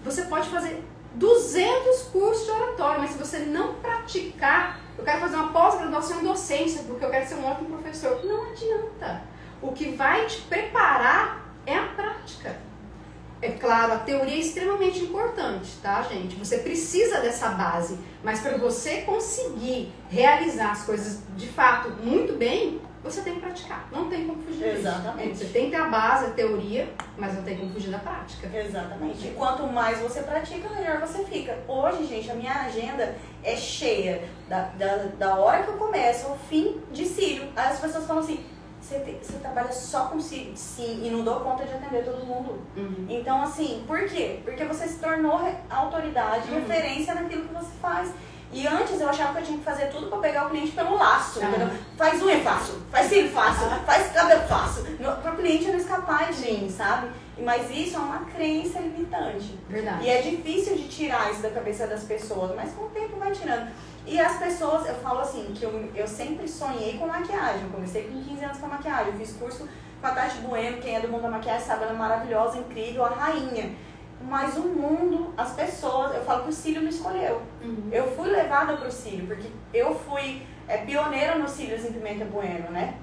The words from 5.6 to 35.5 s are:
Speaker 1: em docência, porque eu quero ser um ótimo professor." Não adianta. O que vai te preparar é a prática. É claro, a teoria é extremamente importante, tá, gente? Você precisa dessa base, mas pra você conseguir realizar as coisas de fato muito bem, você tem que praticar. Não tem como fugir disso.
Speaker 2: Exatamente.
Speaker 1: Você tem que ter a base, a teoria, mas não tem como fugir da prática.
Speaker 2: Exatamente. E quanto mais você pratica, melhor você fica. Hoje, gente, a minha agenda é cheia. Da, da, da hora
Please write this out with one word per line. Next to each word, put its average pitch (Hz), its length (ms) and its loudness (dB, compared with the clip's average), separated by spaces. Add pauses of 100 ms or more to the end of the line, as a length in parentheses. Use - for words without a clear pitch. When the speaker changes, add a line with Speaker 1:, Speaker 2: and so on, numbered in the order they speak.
Speaker 1:
em - 20 -2
docência, 320 640 0
porque 247 180 -4
eu - 40 2
quero 262 180 2
ser 330 80 -8
um 269 100 -4
ótimo 302 320 -2
professor." 320 480 -2
Não 427 260 0
adianta. - 720 -2 (400)
O 269 100 -4
que 277 200 -4
vai 330 340 4
te - 160 -6
preparar 392 1040 4 (220)
é 277 100 2
a 427 60 2 (120)
prática. - 600 -6 (840)
É 226 100 0
claro, 233 420 4
a 220 40 2
teoria 277 380 0
é 311 40 2
extremamente 359 600 2
importante, 349 840 -2
tá, 202 220 2
gente? 185 320 -4
Você 208 240 0
precisa 370 600 2
dessa 233 280 0
base, 180 480 0 (260)
mas 220 160 0
pra 262 180 0
você 240 440 0
conseguir 254 920 -2 (180)
realizar 247 600 6
as - 120 -4
coisas 208 380 -2 (140)
de 214 120 -8
fato - 420 6 (140)
muito 269 300 4
bem, 339 460 2 (240)
você - 180 -6
tem 359 120 -4
que 349 60 -6
praticar. - 520 -10
Não 320 160 -2
tem 330 200 -2
como - 160 -4
fugir - 200 -6
disso. 214 140 2 (100)
Speaker 2:
Exatamente. 208 520 -4
Speaker 1:
Você 202 60 -4
tem 240 200 2
que 294 60 -2
ter 320 100 0
a 214 80 2
base, 226 380 4
a - 20 0
teoria, 214 580 0 (300)
mas 202 160 -4
não 190 80 -6
tem 185 160 -6
como 185 160 -6
fugir 196 160 -6
da 190 80 -4
prática. - 580 -10
Speaker 2:
Exatamente. 190 760 -4
E - 20 -8
quanto 262 320 0
mais 233 360 2
você 240 220 -4
pratica, 330 480 -4
melhor 349 300 0
você 339 260 -2
fica. 262 320 -4 (100)
Hoje, 302 380 2
gente, 226 240 -6
a 240 60 -4
minha 247 180 -4
agenda 240 600 -2 (280)
é - 120 0
cheia. 185 640 0 (260)
Da, 185 180 0 (120)
da, 196 180 2 (220)
da 196 200 4
hora 202 260 8